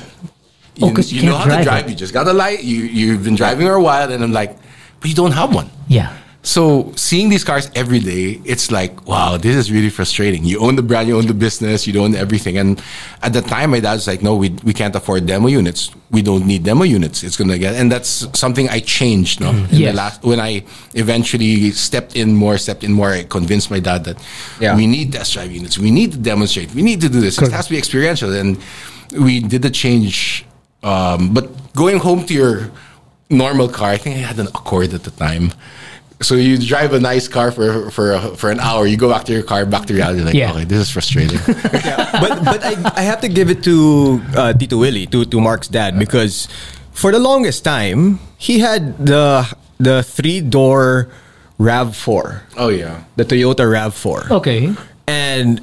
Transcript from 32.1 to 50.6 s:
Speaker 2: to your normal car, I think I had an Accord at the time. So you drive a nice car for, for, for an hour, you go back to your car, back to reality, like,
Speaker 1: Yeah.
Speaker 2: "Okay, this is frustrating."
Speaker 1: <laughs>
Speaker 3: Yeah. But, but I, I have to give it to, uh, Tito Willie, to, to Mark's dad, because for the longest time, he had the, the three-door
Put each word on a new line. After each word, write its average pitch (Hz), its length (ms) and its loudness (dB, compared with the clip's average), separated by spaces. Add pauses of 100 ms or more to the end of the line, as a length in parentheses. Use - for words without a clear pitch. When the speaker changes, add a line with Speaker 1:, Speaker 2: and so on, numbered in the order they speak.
Speaker 2:
to 170 60 -2
your 113 360 0 (580)
normal 131 400 2
car, 104 220 -2
I 101 80 0
think 143 180 -6
I 131 40 -6
had 113 180 -8
an 104 80 -2 (120)
Accord 90 360 -2
at 85 80 -8
the - 80 -12
time. 85 420 -2 (720)
So - 120 0
you 127 220 4
drive 135 380 0
a 131 60 2
nice 127 280 0
car 120 240 0
for, 110 380 -2
for, 101 280 0 (180)
for 107 140 -2
an 110 80 -2
hour, 113 280 0
you 104 100 2
go 123 140 2
back 110 140 0
to 117 80 -4
your 113 100 0
car, 101 240 -2
back 98 200 -2
to 104 80 -4
reality, 90 280 0
like, 82 120 0
Speaker 1:
Yeah. 131 180 2
Speaker 2:
"Okay, 82 120 -4
this 98 140 0
is 104 120 0
frustrating." 139 540 0
Speaker 1:
<laughs> - 400 -2
Speaker 3:
Yeah. - 240 -4 (120)
But, 190 240 0
but 214 200 0
I, 240 80 -2 (240)
I 196 60 -2
have 220 180 -2
to 254 80 -4
give 180 220 2
it 147 140 0
to, 147 580 4 (120)
uh, 123 200 2
Tito 123 240 0
Willie, 113 340 0
to, 120 140 2
to 117 140 0
Mark's 113 280 0
dad, 101 300 -2
because 107 500 0 (440)
for 196 200 0
the 220 60 4
longest 254 460 2
time, 143 540 2 (200)
he 240 220 2
had 214 440 0
the, 143 400 4 (320)
the 131 260 4
three-door 135 1080 2 (480)